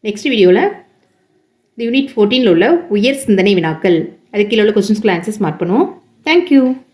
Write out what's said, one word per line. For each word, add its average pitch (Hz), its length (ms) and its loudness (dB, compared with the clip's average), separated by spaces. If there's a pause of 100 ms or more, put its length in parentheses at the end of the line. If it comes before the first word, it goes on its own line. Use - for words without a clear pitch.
நெக்ஸ்ட் 214 260 -10
வீடியோல 196 280 2 (1120)
இந்த 233 160 -10
யூனிட் 269 260 -2
ஃபோர்டீன்ல 214 400 2
உள்ள 185 120 2 (280)
உயர் 254 300 0
சிந்தனை 196 340 2
வினாக்கள் 165 400 0 (340)
அது 208 160 0
கீழே 214 140 0
உள்ள 214 160 2
கொஸ்டின்ஸ்க்குள்ள 202 380 0
ஆன்சர்ஸ் 208 280 -6
மார்க் 156 160 -4
பண்ணுவோம். 220 260 0 (400)
Thank 349 280 2
you. 262 80 6 (300)